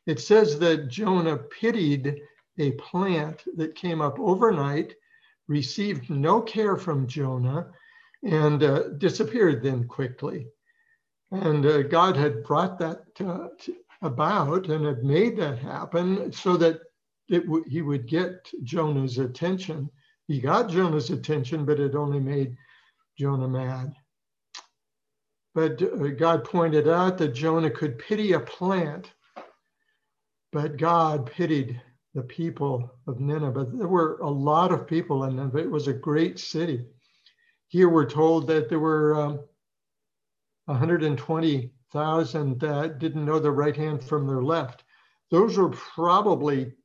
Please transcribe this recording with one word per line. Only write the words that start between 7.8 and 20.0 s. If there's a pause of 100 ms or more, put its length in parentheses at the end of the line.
and,
uh,
disappeared
then
quickly. (840)
And,
uh,
God
had
brought
that, (160)
uh, (100)
t-, (260)
about
and
had
made
that
happen
so
that (480)
it
w-,
he
would
get (140)
Jonah's
attention. (400)